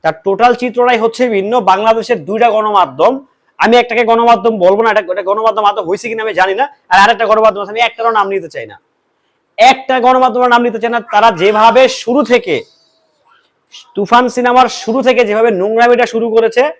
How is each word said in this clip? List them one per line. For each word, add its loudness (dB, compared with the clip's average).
তার -2
টোটাল 2
চিত্রটাই -2
হচ্ছে -2
ভিন্ন। -2
বাংলাদেশের 0
দুইটা 0
গণমাধ্যম, 0
আমি 2
একটাকে 0
গণমাধ্যম 2
বলবো 2
না, 2
এটা, 0
এটা -6
গণমাধ্যম -2
আদৌ 0
হয়েছে -6
কিনা -8
আমি -6
জানি 0
না, -2
আর 2
আরেকটা 2
গণমাধ্যম 2
আছে, -10
আমি -6
একটারও -2
নাম 0
নিতে -6
চাই -12
না, -20
একটা 2
গণমাধ্যমের 2
নাম 2
নিতে -4
চাই -2
না। -2
তারা 2
যেভাবে 2
শুরু -2
থেকে, -2
তুফান 0
সিনেমার 0
শুরু -4
থেকে 2
যেভাবে 0
নোংরামিটা 0
শুরু -4
করেছে 0